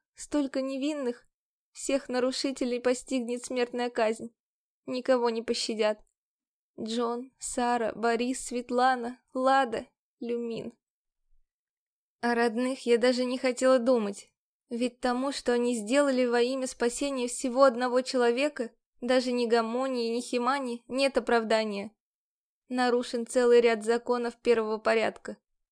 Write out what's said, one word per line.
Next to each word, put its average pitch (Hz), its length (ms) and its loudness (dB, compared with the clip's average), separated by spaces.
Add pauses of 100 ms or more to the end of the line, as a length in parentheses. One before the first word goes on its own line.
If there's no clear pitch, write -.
(160)
столько 269 460 -4
невинных. 269 640 -6 (460)
Всех - 360 -2
нарушителей 254 720 -2
постигнет 247 640 -2
смертная 247 460 -4
казнь. 233 420 -2 (540)
Никого 247 460 0
не 226 100 -4
пощадят. 220 580 -2 (800)
Джон, 240 600 -4
Сара, 240 540 -2
Борис, 233 520 -2
Светлана, 247 760 -2 (140)
Лада, 262 540 2 (360)
Люмин. 233 500 -6 (1500)
О 240 140 0
родных 240 500 -2
я 233 120 6
даже 247 280 2
не 247 120 -4
хотела 254 420 4
думать. 233 540 0 (360)
Ведь 240 320 -4
тому, 254 300 -2
что 247 220 -2
они 240 220 0
сделали 254 500 2
во 240 160 2
имя 254 240 -2
спасения 254 640 -2
всего 254 360 2
одного 247 380 4
человека, 254 720 0 (300)
даже 254 300 2
ни 240 140 0
Гамони 233 640 0
и 226 80 -2
ни 240 60 -4
Химани, 247 640 -4
нет 269 300 0
оправдания. 220 720 0 (800)
Нарушен 247 580 0
целый 240 340 6
ряд 226 220 2
законов 240 540 -2
первого 220 400 0
порядка. 214 600 -2 (340)